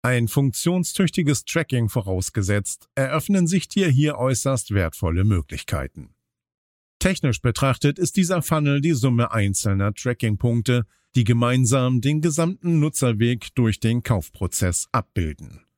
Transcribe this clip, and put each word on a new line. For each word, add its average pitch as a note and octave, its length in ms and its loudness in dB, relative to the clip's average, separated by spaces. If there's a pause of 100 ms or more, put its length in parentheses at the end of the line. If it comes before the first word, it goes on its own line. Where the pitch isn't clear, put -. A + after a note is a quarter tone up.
Ein A#2+ 280 0
funktionstüchtiges E3 1160 0
Tracking B2 440 0
vorausgesetzt, G2 1040 -2
eröffnen D#3+ 540 0
sich F#3 200 0
dir F#3+ 200 0
hier C#3+ 280 2
äußerst C3 540 -2
wertvolle F2+ 540 0
Möglichkeiten. D2+ 880 -2 (880)
Technisch D#3 420 0
betrachtet C3+ 560 0
ist - 180 -2
dieser F3+ 260 0
Funnel C#3+ 380 0
die E3 120 0
Summe A#2+ 400 2
einzelner G2+ 600 0
Trackingpunkte, A#2+ 920 -2 (300)
die B2 80 4
gemeinsam B2 760 2
den D3 200 0
gesamten E3+ 580 0
Nutzerweg A#2+ 800 0
durch A2+ 240 2
den A#2 240 0
Kaufprozess - 880 -4
abbilden. - 720 -6 (140)